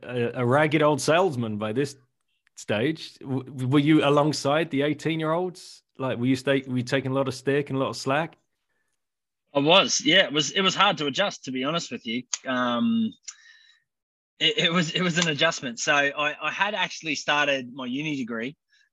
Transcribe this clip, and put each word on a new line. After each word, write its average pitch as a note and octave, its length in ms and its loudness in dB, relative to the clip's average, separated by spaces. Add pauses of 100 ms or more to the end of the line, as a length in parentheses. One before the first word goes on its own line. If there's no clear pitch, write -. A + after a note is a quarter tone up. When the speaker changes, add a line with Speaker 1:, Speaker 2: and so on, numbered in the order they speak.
Speaker 1:
a, A#2+ 380 -4
a B2 40 2
ragged D3 360 4
old D3+ 200 4
salesman C3+ 560 2
by G#2+ 140 -4
this C3+ 240 -2 (600)
stage. B2+ 640 -4
W-, B2+ 480 -6
were C#3+ 120 4
you D3+ 260 6
alongside D3 640 2
the C3+ 120 -2
eighteen-year-olds? D#3+ 1040 -4 (140)
Like, C3 200 -4
were A#2+ 80 -2
you C3 100 4
sta-, C#3 320 0
were B2+ 100 -4
you B2 60 0
taking C3 280 -2
a - 20 -2
lot C3+ 140 0
of C3 60 -2
stick C#3+ 360 -2
and C3+ 80 -4
a - 20 0
lot B2+ 100 0
of A2 80 -8
slack? D3 400 -2 (1160)
Speaker 2:
I C#3+ 60 0
was, D3+ 440 4
yeah. E3+ 220 4
It C3 80 -6
was, D3 180 -2
it G3 100 -2
was F#3+ 140 2
hard F#3 220 2
to D3+ 100 -4
adjust, F#3 380 -2
to C#3 60 -6
be B2+ 120 -4
honest E3 260 -4
with A#2+ 160 -12
you. A#2+ 180 -4 (220)
Um... A#2+ 680 0 (1300)
It, D#3 260 2
it E3+ 80 0
was, E3+ 180 0
it - 100 -2
was E3+ 160 0
an F3 120 2
adjustment. D3 500 -2
So D3+ 140 2
I, C#3+ 480 0
I D3+ 100 -2
had G3 220 -2
actually E3 420 -4
started C#3+ 580 0
my C3 120 -8
uni C#3+ 320 -4
degree. A#2+ 400 -6 (360)